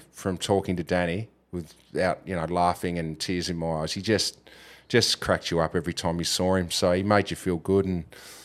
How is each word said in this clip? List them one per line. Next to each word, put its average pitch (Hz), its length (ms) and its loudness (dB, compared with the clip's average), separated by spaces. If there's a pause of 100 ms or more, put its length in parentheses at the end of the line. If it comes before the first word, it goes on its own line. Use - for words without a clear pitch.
(120)
from 90 260 -6
talking 95 380 0
to 87 60 -4
Danny 90 460 -2 (240)
without, 85 720 -4
you 92 100 -6
know, 82 120 -2
laughing 87 520 0
and 80 200 -6
tears 90 320 -4
in 87 60 -4
my 82 260 -2
eyes. 80 100 -4
He 101 100 -6
just, 101 360 0 (500)
just - 320 4
cracked - 300 0
you 85 100 2
up 80 140 0
every 85 180 0
time 85 260 -2
you 85 60 -2
saw 92 320 0
him, 87 140 0
so 92 220 2
he 92 100 2
made 101 280 2
you 85 60 -4
feel 90 220 -2
good, 95 260 2
and, 90 200 -2 (400)